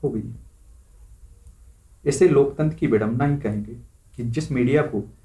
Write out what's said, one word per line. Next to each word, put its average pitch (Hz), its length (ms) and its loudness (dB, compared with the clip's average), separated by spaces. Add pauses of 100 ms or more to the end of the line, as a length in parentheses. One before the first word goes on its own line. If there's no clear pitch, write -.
हो 139 60 0
गई 110 120 -6
है। 113 140 -10 (1700)
इसे 147 220 4
लोकतंत्र 147 480 2
की 147 120 -2
विडंबना 113 380 0
ही 143 120 0
कहेंगे 107 360 -6 (420)
कि 120 80 -8
जिस 123 280 -4
मीडिया 131 300 2
को - 280 -6 (160)